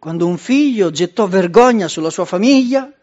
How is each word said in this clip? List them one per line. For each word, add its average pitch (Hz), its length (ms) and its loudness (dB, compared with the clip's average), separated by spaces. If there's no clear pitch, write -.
quando 170 260 -4
un 175 120 -2
figlio 247 520 0
gettò 175 380 -2
vergogna 190 580 2
sulla 160 240 -6
sua 180 140 -4
famiglia 262 680 0